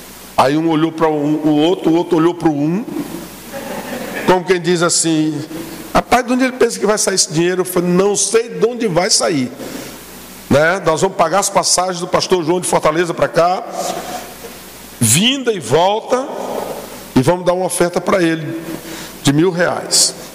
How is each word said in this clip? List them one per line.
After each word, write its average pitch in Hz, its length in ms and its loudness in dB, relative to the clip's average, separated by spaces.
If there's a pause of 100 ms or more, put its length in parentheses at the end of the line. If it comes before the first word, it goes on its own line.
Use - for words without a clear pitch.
(360)
Aí 139 200 4
um 165 120 0
olhou 160 240 2
pra 160 160 0
um, 151 360 0
o 151 160 2
outro, 170 300 2
o 160 40 4
outro 170 220 2
olhou 165 180 4
pro 165 160 0
um, 156 340 0 (1400)
como 185 180 2
quem 180 160 2
diz 170 220 2
assim: 156 580 0 (540)
"Rapaz, 240 320 2
de 233 60 0
onde 254 120 2
ele 247 80 0
pensa 233 260 2
que 226 80 0
vai 208 120 4
sair 196 160 0
esse - 180 0
dinheiro?" 175 300 2
Eu - 20 -8
falei: 175 240 0
"Não 190 280 4
sei 226 320 0
de 180 180 0
onde 240 220 -2
vai 180 220 0
sair, 139 400 0 (1000)
né? 165 340 4
Nós 160 160 2
vamos 185 160 0
pagar 170 220 2
as 196 100 2
passagens 180 520 2
do 175 80 -4
pastor 175 360 2
João 175 160 2
de - 60 -4
Fortaleza 160 480 2
pra 139 140 0
cá, 175 340 2 (1400)
vinda 233 540 2
e 190 80 -6
volta, 196 640 0 (880)
e 135 80 6
vamos 175 220 2
dar 175 80 4
uma 185 140 0
oferta 175 340 0
pra 196 220 2
ele 160 380 0 (600)
de 139 100 4
mil 165 200 4
reais." 160 600 0 (200)